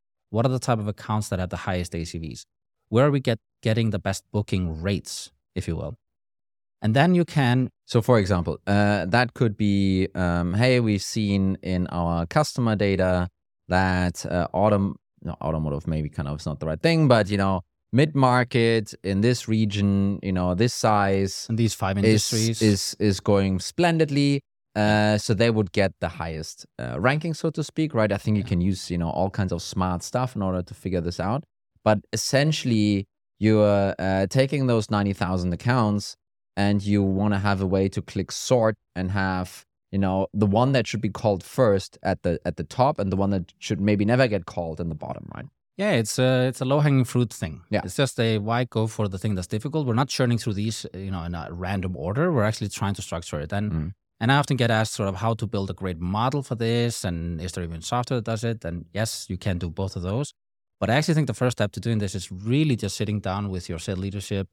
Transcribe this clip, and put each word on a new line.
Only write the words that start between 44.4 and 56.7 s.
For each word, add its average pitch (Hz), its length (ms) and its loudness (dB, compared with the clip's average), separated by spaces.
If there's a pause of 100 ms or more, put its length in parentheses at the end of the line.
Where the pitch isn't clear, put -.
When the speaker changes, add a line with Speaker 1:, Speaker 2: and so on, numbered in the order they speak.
Speaker 2:
called 82 340 -8
in 85 100 -6
the 78 60 -6
bottom, - 300 -10 (100)
right? - 120 -14 (300)
Speaker 1:
Yeah, 196 160 0
it's 113 260 0
a, 127 280 4
it's 131 140 -4
a 135 40 -4
low-hanging 139 400 4
fruit 123 280 0
thing. - 360 -8
Speaker 2:
Yeah. 104 140 0
Speaker 1:
It's 90 120 -10
just 135 240 0
a, 113 180 2
why 117 280 0
go 110 220 0
for 110 200 -2
the 95 100 -6
thing 104 180 -2
that's 92 120 -4
difficult? 127 400 -4
We're 113 80 0
not 131 140 0
churning 120 280 0
through 107 160 -4
these, 107 400 -4
you 95 160 -10
know, 90 140 -6
in 85 100 -6
a 85 180 -8
random 90 460 -4
order. 117 340 -2
We're 123 120 2
actually 104 260 -2
trying 101 260 -2
to - 60 -10
structure - 380 -8
it. 73 140 -8
And, 104 180 -2
Speaker 2:
Mm. 80 220 -4 (260)
Speaker 1:
and 113 120 2
I 139 60 6
often 143 200 0
get 120 120 2
asked 110 240 2
sort 101 160 -2
of 95 60 -4
how 113 200 -2
to 113 120 -4
build 98 240 -4
a - 20 -8
great 90 260 -6
model 113 440 -2
for 123 120 -8
this, 117 480 -2